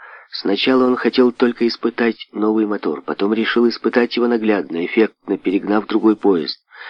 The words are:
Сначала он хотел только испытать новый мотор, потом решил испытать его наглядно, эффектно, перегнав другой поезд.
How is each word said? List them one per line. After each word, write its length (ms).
Сначала 540
он 100
хотел 360
только 360
испытать 640
новый 340
мотор, 380
потом 300
решил 360
испытать 460
его 120
наглядно, 580
эффектно, 520
перегнав 480
другой 300
поезд. 440